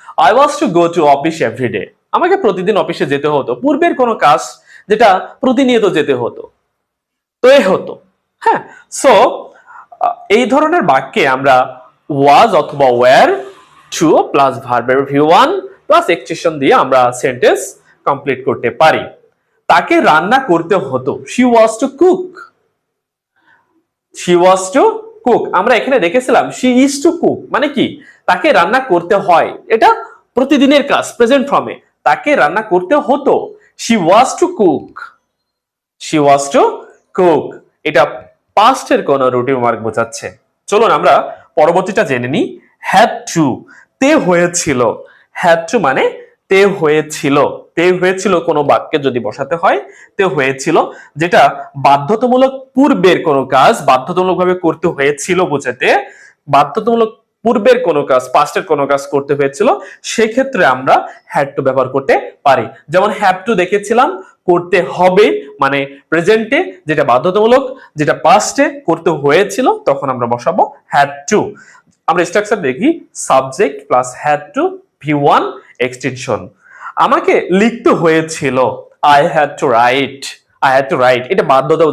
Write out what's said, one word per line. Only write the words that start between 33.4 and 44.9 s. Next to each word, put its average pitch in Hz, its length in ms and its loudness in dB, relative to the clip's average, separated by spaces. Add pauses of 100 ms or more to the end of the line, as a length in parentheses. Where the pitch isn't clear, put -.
she - 220 -2
was 196 280 4 (120)
to 359 60 2 (140)
cook, 160 320 0 (1080)
she - 260 -4
was 143 160 4 (120)
to 285 80 4 (520)
cook। 165 420 0 (280)
এটা 151 200 0 (500)
পাস্টের 247 480 2
কোনো 135 280 0
রুটিন 127 260 -2
ওয়ার্ক 120 240 -2
বোঝাচ্ছে। 110 520 -6 (340)
চলুন 214 240 2
আমরা 165 540 0 (120)
পরবর্তীটা 180 480 0
জেনে 123 240 -4
নিই। 208 320 -4 (320)
Had 196 200 2 (220)
to, 139 220 0 (440)
তে 277 140 4
হয়েছিল। 175 640 0 (640)